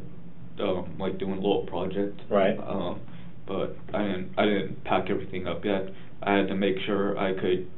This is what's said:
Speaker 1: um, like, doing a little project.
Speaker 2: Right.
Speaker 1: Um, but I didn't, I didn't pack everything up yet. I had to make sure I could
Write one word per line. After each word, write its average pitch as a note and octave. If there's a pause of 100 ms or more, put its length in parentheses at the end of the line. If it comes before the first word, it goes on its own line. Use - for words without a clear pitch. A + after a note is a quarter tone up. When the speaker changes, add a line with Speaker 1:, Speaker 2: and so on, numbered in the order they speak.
(600)
Speaker 1:
um, F2+
like, F#2+
doing F#2+
a F#2
little F#2+
project. F#2+
Speaker 2:
Right. G2+
Speaker 1:
Um, F2+ (460)
but F#2+ (180)
I G#2
didn't, F#2
I G#2
didn't G#2
pack F#2+
everything F#2
up E2+
yet. G2 (340)
I G2+
had F#2+
to F#2+
make F#2+
sure G2
I F#2+
could F#2 (120)